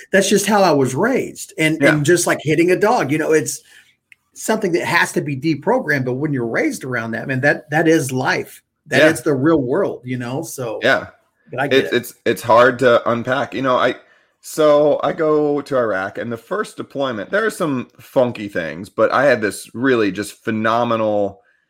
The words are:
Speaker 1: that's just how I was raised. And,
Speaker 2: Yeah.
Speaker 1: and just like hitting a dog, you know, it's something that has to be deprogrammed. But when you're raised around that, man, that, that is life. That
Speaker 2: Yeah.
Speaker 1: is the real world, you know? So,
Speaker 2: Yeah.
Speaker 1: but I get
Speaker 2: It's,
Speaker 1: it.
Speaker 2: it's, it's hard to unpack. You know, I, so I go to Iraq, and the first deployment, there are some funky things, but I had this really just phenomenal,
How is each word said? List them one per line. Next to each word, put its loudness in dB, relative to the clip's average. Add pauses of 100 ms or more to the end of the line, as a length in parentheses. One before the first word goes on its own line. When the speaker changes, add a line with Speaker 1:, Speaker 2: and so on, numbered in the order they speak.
(100)
Speaker 1:
that's 2
just 2
how 4
I 4
was 0
raised. -4
And, 0
Speaker 2:
Yeah. 4
Speaker 1:
and 0
just 4
like 0
hitting 2
a 2
dog, 2
you 0
know, 0
it's 0 (720)
something -2
that -2
has 0
to -2
be -4
deprogrammed. -2
But -2
when -4
you're -2
raised -4
around -6
that, -6
man, -2
that, 0
that 2
is 4
life. -4 (240)
That 0
Speaker 2:
Yeah. 6
Speaker 1:
is -4
the 0
real 2
world, -4
you -8
know? -8
So, -8
Speaker 2:
Yeah. 2 (420)
Speaker 1:
but -6
I -2
get 4
Speaker 2:
It's, -8
Speaker 1:
it. 2
Speaker 2:
it's, -6 (100)
it's -2
hard 4
to 4
unpack. -4
You -4
know, 2
I, 0 (440)
so 2
I 0
go 0
to -4
Iraq, -2
and -6
the -6
first -8
deployment, -6
there -2
are -2
some -4 (100)
funky -2
things, -8
but 0
I 2
had 4
this -6
really 2
just -10
phenomenal, 0 (280)